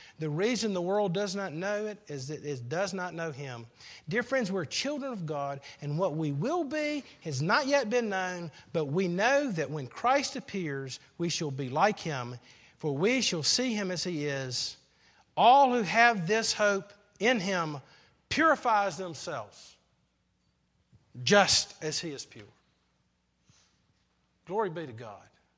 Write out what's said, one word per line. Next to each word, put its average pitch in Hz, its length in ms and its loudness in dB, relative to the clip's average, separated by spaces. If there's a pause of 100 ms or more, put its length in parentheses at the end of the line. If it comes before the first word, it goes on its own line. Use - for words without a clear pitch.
(200)
The 156 100 -2
reason 208 440 0
the 180 80 0
world 190 320 2
does 196 200 -2
not 196 200 -6
know 208 320 -4
it 208 120 -8 (120)
is 135 180 -8
that 151 160 -8
it 135 240 -8
does 180 260 -2
not 180 200 -6
know 165 180 -6
him." 123 360 -12 (420)
Dear 226 140 -2
friends, 240 280 -2
we're 185 140 -2
children 277 480 -4
of 180 120 -6
God, 143 360 -4 (200)
and 147 160 -4
what 170 200 0
we 156 160 0
will 285 320 0
be 294 400 -4 (160)
has 139 200 -6
not 247 260 2
yet 277 220 2
been 240 200 0
known, 180 420 -4 (220)
but 160 120 0
we 175 220 0
know 247 440 2
that 156 200 -2
when 147 160 -6
Christ 262 480 0
appears, 143 640 -6 (180)
we 170 120 -2
shall 151 220 -2
be 131 180 -4
like 180 300 4
him, 123 380 -6 (420)
for 147 160 -2
we 226 260 2
shall 165 220 0
see 247 300 2
him 202 180 -2
as 175 120 -4
he 160 220 -4
is. 135 500 -4 (600)
All 247 360 8
who 240 120 2
have 214 420 4
this 220 280 2
hope 202 380 2 (280)
in 233 200 4
him 165 400 -2 (500)
purifies 220 680 2
themselves, 156 800 -10 (1500)
just - 600 4
as 156 160 -4
he 170 100 -8
is 135 160 -10
pure. 110 180 -20 (2000)
Glory 202 220 0
be 165 160 -6
to 131 60 -10
God 110 300 -14 (360)